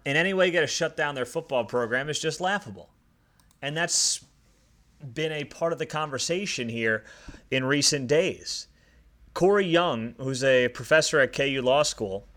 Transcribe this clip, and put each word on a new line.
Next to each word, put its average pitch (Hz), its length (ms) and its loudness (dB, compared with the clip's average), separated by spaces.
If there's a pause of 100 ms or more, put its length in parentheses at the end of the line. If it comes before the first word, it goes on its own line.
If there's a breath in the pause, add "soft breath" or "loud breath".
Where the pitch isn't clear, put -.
in 143 120 0
any 185 160 2
way 185 180 4
gonna 165 160 2
shut - 300 -4
down 147 180 -2
their 127 120 -4
football 135 380 -2
program 123 440 -2
is 143 100 -4
just 156 220 -4
laughable. 180 480 -4 (720 soft breath)
And 143 160 -6
that's - 480 -2 (920)
been 156 180 -4
a 147 120 -6
part 170 280 -6
of 156 60 -6
the 160 80 -6
conversation 156 840 -4
here 113 340 -2 (460 loud breath)
in 131 140 0
recent 139 440 0
days. 147 580 -2 (680 soft breath)
Corey 196 320 4
Young, 143 520 0
who's 131 240 -4
a 127 260 6
professor 151 520 2
at 127 120 4
K 139 160 0
U 135 140 -2
Law 135 200 4
School, 101 440 -4 (100)